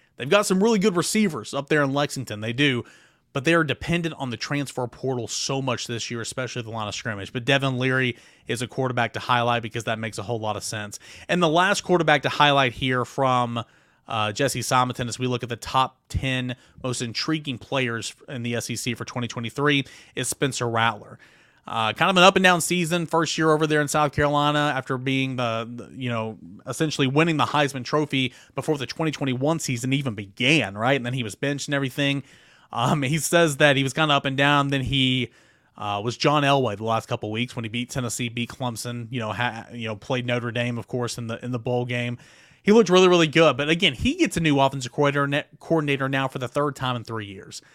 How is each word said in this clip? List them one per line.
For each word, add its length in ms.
they've 120
got 160
some 180
really 180
good 160
receivers 580
up 140
there 140
in 120
Lexington. 460
They 120
do, 320
but 120
they 100
are 100
dependent 540
on 120
the 60
transfer 520
portal 400
so 340
much 240
this 240
year, 100
especially 420
the 80
line 180
of 80
scrimmage. 360
But 120
Devin 340
Leary 380
is 120
a 60
quarterback 460
to 80
highlight 420
because 220
that 160
makes 180
a 60
whole 160
lot 160
of 80
sense. 340
And 120
the 80
last 340
quarterback 400
to 60
highlight 440
here 320
from, 600
uh, 240
Jesse 300
Simonton, 460
as 100
we 100
look 160
at 40
the 80
top 400
ten 480
most 180
intriguing 560
players 580
in 140
the 140
S 120
E 80
C 180
for 100
twenty 240
twenty-three, 580
is 120
Spencer 400
Rattler. 500
Uh, 280
kind 180
of 60
an 80
up 100
and 80
down 180
season, 460
first 320
year 140
over 160
there 120
in 60
South 260
Carolina 640
after 240
being 380
the, 360
the, 220
you 160
know, 260
essentially 400
winning 300
the 80
Heisman 400
Trophy 500
before 200
the 100
twenty 260
twenty-one 480
season 320
even 220
began, 640
right? 200
And 100
then 80
he 80
was 140
benched 320
and 60
everything. 500
Um, 300
he 160
says 400
that 180
he 80
was 80
kinda 200
up 120
and 120
down. 320
Then 140
he, 480
uh, 280
was 120
John 260
Elway 340
the 80
last 220
couple 240
weeks 240
when 100
he 40
beat 200
Tennessee, 400
beat 220
Clemson, 600
you 100
know, 120
ha-, 400
you 140
know, 80
played 320
Notre 240
Dame, 260
of 120
course, 280
in 120
the, 160
in 80
the 80
bowl 240
game. 340
He 60
looked 200
really, 180
really 180
good. 300
But 120
again, 260
he 200
gets 220
a 40
new 200
offensive 320
coordinator 340
ne-, 320
coordinator 500
now 200
for 100
the 80
third 300
time 180
in 80
three 240
years. 340